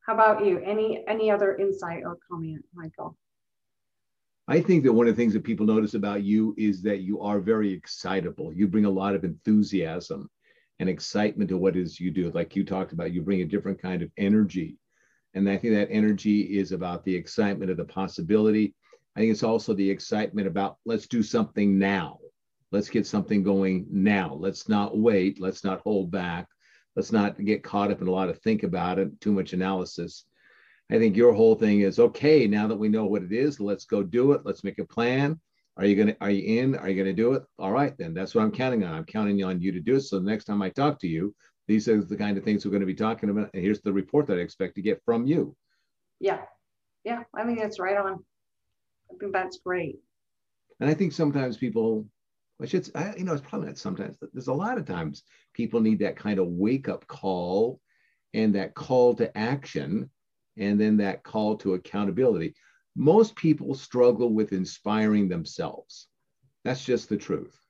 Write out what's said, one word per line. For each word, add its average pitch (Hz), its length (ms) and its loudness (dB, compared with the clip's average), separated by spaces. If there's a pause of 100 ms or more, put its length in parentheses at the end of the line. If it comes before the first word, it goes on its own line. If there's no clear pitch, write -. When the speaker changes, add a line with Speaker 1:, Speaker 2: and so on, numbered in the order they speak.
Speaker 1:
How 220 80 -2
about 214 320 6
you? 180 140 4
Any, 220 480 -2
any 220 240 0
other 202 240 2
insight 190 480 -4
or 175 140 -10 (120)
comment, 160 440 -10
Michael? 160 420 -14 (1300)
Speaker 2:
I 151 120 4
think 165 240 4
that 123 100 6
one 117 140 6
of 110 80 4
the 120 60 0
things 110 120 4
that 107 100 0
people 107 220 -2
notice 110 280 2
about 101 300 -2
you 107 340 2
is 101 240 0
that 101 200 -2
you 98 200 -4
are 101 180 -2
very 104 320 0
excitable. 87 800 -6
You 95 160 2
bring 104 180 4
a 101 40 2
lot 98 260 0
of 82 80 -2
enthusiasm 90 1040 0 (500)
and 92 100 -2
excitement 104 600 -2
to 92 80 -2
what 90 200 2
it 92 40 0
is 82 180 -8
you 90 120 -4
do. 85 200 -2
Like - 240 -4
you 98 100 0
talked 92 260 -6
about, 85 220 -6
you 90 80 -4
bring 92 200 0
a 87 40 -2
different 98 360 -4
kind 92 200 -4
of 80 160 -8
energy. 98 600 2 (580)
And 98 140 0
I 98 80 0
think 113 180 0
that 101 160 0
energy 104 680 2
is 95 140 -2
about 87 340 -6
the 92 100 0
excitement 95 560 -2
of 85 60 -2
the 85 80 -6
possibility. 104 880 0 (420)
I 101 60 -6
think 113 100 4
it's 107 120 0
also 113 300 0
the 98 160 2
excitement 101 580 -2
about, 98 380 -4
"Let's 110 220 -4
do 117 160 0
something 104 540 2
now. 98 400 0 (540)
Let's 101 180 -2
get 107 160 0
something 101 380 0
going 95 460 0
now. 98 440 2
Let's 92 340 -6
not 104 300 0
wait. 98 420 2
Let's 92 240 -6
not 95 180 -4
hold 95 300 -2
back. 87 360 -6 (480)
Let's - 160 -2
not 104 320 0
get 104 200 0
caught 101 280 -2
up 98 100 -4
in 90 60 -4
a 92 40 0
lot 92 180 0
of 85 100 -6
think 110 240 0
about 90 360 -2
it, 95 220 -4
too 107 100 0
much 95 220 0
analysis." 92 720 -6 (640)
I 113 100 4
think 110 160 4
your 117 160 8
whole 110 240 6
thing 104 260 4
is, 98 180 2
"Okay, 131 480 6
now 104 200 2
that 113 100 -2
we 107 120 0
know 110 160 2
what 98 180 -2
it 90 80 -8
is, 139 300 0
let's 101 240 -4
go 101 180 0
do 123 300 4
it. - 120 0
Let's 98 200 -6
make 98 140 -6
a - 60 -6
plan. 143 540 0 (380)
Are 98 80 -2
you 101 100 6
gonna, 107 240 4
are 101 100 -2
you 107 300 2
in? 131 160 2
Are - 140 -6
you 95 120 0
gonna 95 120 0
do 117 200 2
it? 135 100 -2 (140)
All 95 140 -4
right, - 260 0
then 82 160 -8
that's 92 220 -8
what 110 80 4
I'm 107 80 2
counting 123 320 -2
on. 82 100 -4
I'm 82 120 -8
counting 101 380 -2
on 92 180 -4
you 92 100 -2
to 90 80 -6
do 113 160 0
it. 139 60 2
So 98 180 -4
the 92 100 -2
next 107 160 -4
time 101 160 -2
I 95 80 -4
talk 143 300 -2
to 95 80 -6
you, 82 260 -4 (340)
these 107 200 2
are 107 160 4
the 98 140 -6
kind 104 200 -2
of 95 60 -6
things 104 220 -2
we're 98 80 -2
gonna 98 120 0
be 92 80 -2
talking 110 360 -2
about. 101 240 -2
And 90 100 -6
here's 104 180 0
the 98 120 -2
report 143 340 0
that 90 100 0
I 87 40 -2
expect 90 340 -6
to 98 60 -8
get 104 240 -2
from 117 200 0
you." 143 300 0 (640)
Speaker 1:
Yeah. - 220 -2 (640)
Yeah. 233 180 -6 (100)
I 220 120 -6
think 240 140 -2
that's 214 200 -6
right 190 180 -2
on. 190 280 -4 (840)
I - 80 -20
think 202 140 -8
that's 185 280 -4
great. 175 400 -6 (840)
Speaker 2:
And 139 80 2
I 156 40 2
think 160 200 0
sometimes 139 420 0
people, 110 500 -2 (560)
I - 40 -8
should, 180 300 -4
I, 202 200 -6
you 175 80 -8
know, 180 100 -4
it's 139 80 -4
probably 147 260 -8
not 143 100 -14
sometimes, - 420 -10
but - 140 -18
there's 120 140 -10
a 131 60 -2
lot 220 240 -4
of 151 80 -6
times 82 380 -8 (300)
people 113 260 -2
need 110 200 4
that - 180 -2
kind 104 220 -4
of 90 80 2
wake 107 420 0
up - 180 -8
call 95 720 -2 (540)
and 110 220 2
that 95 200 -4
call 123 400 4
to 113 220 -2
action, 107 720 -4 (480)
and 101 220 2
then 107 180 4
that 98 260 -2
call 107 340 -2
to 95 180 -2
accountability. 98 800 -2 (420)
Most 202 420 4
people 139 360 0
struggle 120 600 2
with 107 200 0
inspiring 104 760 0
themselves. - 800 -10 (580)
That's 127 180 -4
just 117 260 0
the 107 80 0
truth. - 400 -6 (120)